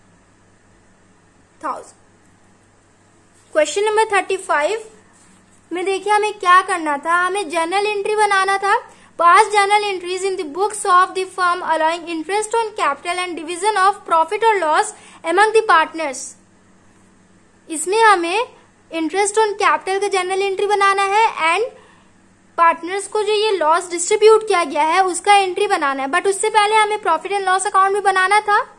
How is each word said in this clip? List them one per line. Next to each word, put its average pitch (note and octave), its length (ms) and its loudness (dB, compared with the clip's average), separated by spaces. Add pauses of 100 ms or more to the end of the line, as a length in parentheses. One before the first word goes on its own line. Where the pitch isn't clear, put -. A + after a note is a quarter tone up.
(1600)
थाउजेंड। - 300 -12 (1600)
Question D#4 300 0
number A4 280 2
थर्टी F#4+ 260 0
फ़ाइव F4+ 520 -4 (800)
में F4 140 -6
देखिए G4 280 -2
हमें G#4 200 0
क्या F#4+ 300 4
करना D#4+ 360 -4
था, D#4+ 180 -2
हमें F#4 340 -2
जर्नल F4 360 -2
entry G#4 300 -4
बनाना G4 420 2
था। G4+ 180 0 (420)
Past F#4+ 340 6
journal G#4 320 2
entries F#4 440 -6
in F#4 100 -4
the F#4 60 -8 (100)
books G#4 320 -4
of F#4 280 4
the F#4 140 -4
firm F4+ 320 -2 (140)
allowing D#4+ 320 -2
interest F#4 520 -4
on A4+ 80 -2 (100)
capital F4 440 -4
and F4+ 180 -8
division F4+ 440 -2
of G4+ 260 2
profit E4+ 360 0
or A4+ 140 6
loss E4+ 320 0 (340)
among G4+ 300 2
the A4 140 4
partners। D#4+ 520 0 (1500)
इसमें F4 340 -4
हमें G4 440 2 (440)
interest F#4+ 540 -2
on G#4 180 -2
capital F#4 380 0
का G4+ 80 -2
जर्नल F#4+ 340 -2
entry G4 240 -2
बनाना G4 360 2 (120)
है A4 100 4 (240)
and G4+ 220 -2 (880)
partners E4+ 500 0
को G#4+ 140 -2
जो G4+ 120 0
ये G#4+ 220 0
loss E4+ 340 0
distribute G#4+ 580 4
किया F4+ 180 2
गया D4 180 -2
है F4 200 2
उसका F#4+ 320 2
entry G4 300 0
बनाना C#4+ 360 -2
है, C4+ 80 -4
but F4+ 160 0
उससे G4+ 240 0
पहले G#4+ 240 2
हमें G#4+ 240 0
profit F#4 400 -2
and F#4+ 100 -2
loss F#4+ 240 0
account G4 220 2
भी G#4 80 -2
बनाना F#4+ 400 2
था। G#4 200 0 (160)